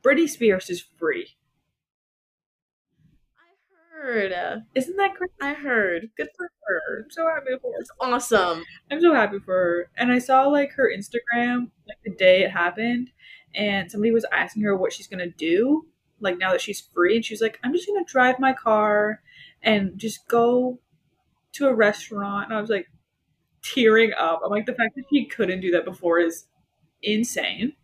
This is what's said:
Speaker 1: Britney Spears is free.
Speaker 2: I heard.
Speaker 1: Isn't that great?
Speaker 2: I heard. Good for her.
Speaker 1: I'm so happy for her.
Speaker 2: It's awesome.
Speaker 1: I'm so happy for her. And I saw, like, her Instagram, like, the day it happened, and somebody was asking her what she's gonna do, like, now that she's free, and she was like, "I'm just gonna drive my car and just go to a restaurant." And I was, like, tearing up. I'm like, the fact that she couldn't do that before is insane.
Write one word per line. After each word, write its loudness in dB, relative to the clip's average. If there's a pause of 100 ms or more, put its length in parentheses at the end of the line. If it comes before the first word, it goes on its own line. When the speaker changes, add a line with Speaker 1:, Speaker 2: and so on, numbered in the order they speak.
Speaker 1:
Britney 2
Spears 0
is -8 (180)
free. -4 (2000)
Speaker 2:
I -20
heard. -2 (120)
Speaker 1:
Isn't -2
that 2
great? -8 (100)
Speaker 2:
I -4
heard. -2
Good -6
for -12 (160)
her. -6
Speaker 1:
I'm -20
so -4
happy -4 (100)
for -8
her. -8
Speaker 2:
It's -16 (100)
awesome. 0 (260)
Speaker 1:
I'm -4
so 6
happy 2
for -4
her. 0
And 0
I 2
saw, 4
like, 2
her 2
Instagram, -4 (160)
like, -20
the -8
day 6
it 0
happened, -2 (440)
and -4
somebody 2
was 2
asking -2
her 2
what -2
she's -14
gonna -8
do, 2 (340)
like, -2
now 0
that 2
she's -8
free, 2
and 0
she -10
was -10
like, -2
"I'm -2
just -2
gonna -2
drive 2
my 2
car 0 (420)
and 0
just -8
go 2 (720)
to -2
a 4
restaurant." -2
And -6
I -2
was, -8
like, -2 (720)
tearing 4
up. -2
I'm -4
like, -2
the -6
fact -2
that -12
she 2
couldn't -4
do -2
that 2
before 0
is 0 (560)
insane. -4